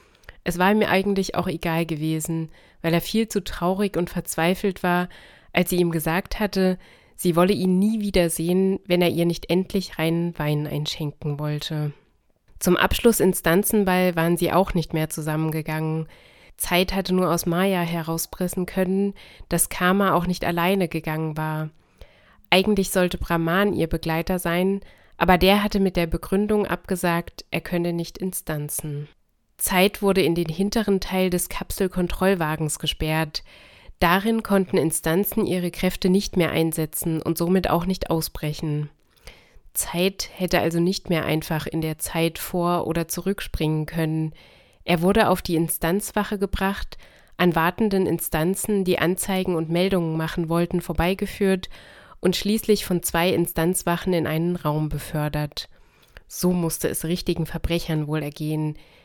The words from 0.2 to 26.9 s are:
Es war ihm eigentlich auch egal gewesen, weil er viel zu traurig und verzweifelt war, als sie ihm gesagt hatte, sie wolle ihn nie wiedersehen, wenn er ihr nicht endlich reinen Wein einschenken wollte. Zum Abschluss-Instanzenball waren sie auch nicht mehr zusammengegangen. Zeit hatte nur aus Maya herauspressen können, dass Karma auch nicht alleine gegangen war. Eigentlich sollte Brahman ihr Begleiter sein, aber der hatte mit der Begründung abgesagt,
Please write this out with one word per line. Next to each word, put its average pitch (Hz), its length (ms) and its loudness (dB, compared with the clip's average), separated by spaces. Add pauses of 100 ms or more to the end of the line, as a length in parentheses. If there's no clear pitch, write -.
Es 170 140 -4
war 190 140 4
ihm 214 100 4
eigentlich 190 520 0
auch 180 120 0
egal 170 400 -2
gewesen, 160 640 -4 (320)
weil 165 100 0
er 170 80 4
viel 220 280 0
zu 196 140 -2
traurig 190 540 -2
und 175 140 -2
verzweifelt 185 720 -2
war, 180 260 2 (440)
als 180 180 0
sie 185 60 0
ihm 170 160 2
gesagt 165 480 -2
hatte, 190 380 0 (380)
sie 170 200 0
wolle 180 160 6
ihn 185 260 2
nie 214 220 2
wiedersehen, 185 840 2
wenn 180 160 4
er 170 80 4
ihr 170 140 2
nicht - 260 -2
endlich 185 480 -2
reinen 170 400 0
Wein 151 280 0
einschenken 147 720 -6
wollte. 151 540 -4 (640)
Zum - 180 4
Abschluss-Instanzenball 185 1400 4
waren 170 200 2
sie 170 160 0
auch 190 220 2
nicht 165 200 -2
mehr 156 160 -2
zusammengegangen. 156 960 -4 (480)
Zeit 185 380 0
hatte 185 200 0
nur 180 180 2
aus 170 140 0
Maya 180 340 2
herauspressen 165 840 -4
können, 196 480 0 (340)
dass 170 200 0
Karma 185 460 2
auch 170 120 2
nicht 175 180 -2
alleine 170 440 0
gegangen 156 480 -4
war. 156 340 -4 (800)
Eigentlich 190 400 4
sollte 180 280 2
Brahman 170 540 0
ihr 160 160 0
Begleiter 165 500 -2
sein, 185 420 0 (360)
aber 180 220 4
der 196 240 4
hatte 208 180 0
mit 190 160 0
der 170 100 0
Begründung 202 600 -2
abgesagt, 175 840 -4